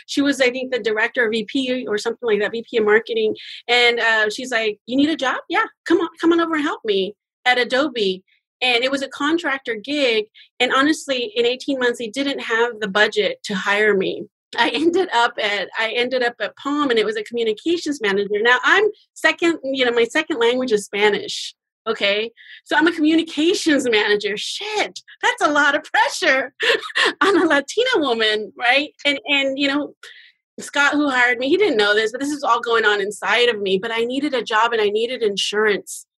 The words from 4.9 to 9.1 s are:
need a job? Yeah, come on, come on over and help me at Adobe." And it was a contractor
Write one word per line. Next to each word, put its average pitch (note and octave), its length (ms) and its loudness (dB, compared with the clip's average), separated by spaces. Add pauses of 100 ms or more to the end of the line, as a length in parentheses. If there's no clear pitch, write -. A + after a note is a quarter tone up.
need D4 120 4
a D#4+ 60 0
job? C4 220 -2 (100)
Yeah, G4+ 160 0 (240)
come F4 140 4
on, E4 80 -2 (100)
come E4 140 4
on E4+ 80 2
over E4 140 -2
and D4 80 0
help F#4 200 -4
me G3 320 -2 (300)
at B3 120 2
Adobe." A#3+ 680 0 (360)
And B3 220 2
it C4 80 0
was C#4 100 -2
a C4+ 60 -6
contractor C#4+ 680 -4